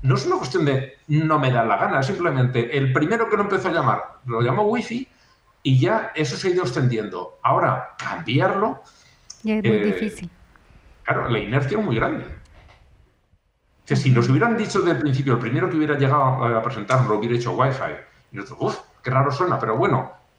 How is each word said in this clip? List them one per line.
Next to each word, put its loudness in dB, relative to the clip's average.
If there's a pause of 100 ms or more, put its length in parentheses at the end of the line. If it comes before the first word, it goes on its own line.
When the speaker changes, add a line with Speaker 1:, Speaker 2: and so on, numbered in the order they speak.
Speaker 1:
No 4
es -2
una 2
cuestión -2
de -2 (120)
no 2
me 2
da 2
la 2
gana, 0
es 0
simplemente 0
el 2
primero 0
que 2
lo 0
empezó -2
a 0
llamar, 0 (220)
lo -2
llamó 2
wifi -2 (540)
y 2
ya 0
eso -2
se -4
ha 4
ido 0
extendiendo. -4
Ahora, 0
cambiarlo, -2 (640)
Speaker 2:
Ya -2
es -2
muy 4
Speaker 1:
eh, 0
Speaker 2:
difícil. -4 (720)
Speaker 1:
claro, -2
la 0
inercia -2
es 0
muy 0
grande. -2 (1600)
O -18
sea, 2
si 2
Speaker 2:
Ujú. 6
Speaker 1:
nos 4
hubieran 4
dicho 0
desde 4
el 0
principio, 0
el 2
primero -2
que -2
hubiera 0
llegado 2 (220)
a 2
presentarlo 0
hubiera -2
dicho -2
Wi-Fi, -2 (400)
y -14
nosotros, -12 (200)
"Uf, -16 (240)
qué -4
raro 2
suena", 0
pero -2
bueno, 0 (280)